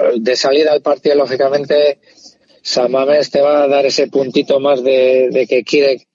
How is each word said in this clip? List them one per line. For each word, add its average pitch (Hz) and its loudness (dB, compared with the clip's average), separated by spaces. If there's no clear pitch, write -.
De 117 -2
salida 151 0
al 143 -2
partido, 147 -2
lógicamente, 139 0
San 123 -4
Mamés 139 0
te 143 -2
va 147 2
a 139 2
dar 139 2
ese 131 0
puntito 135 -2
más 135 0
de, 131 2
de 127 -2
que 123 -2
quiere 139 0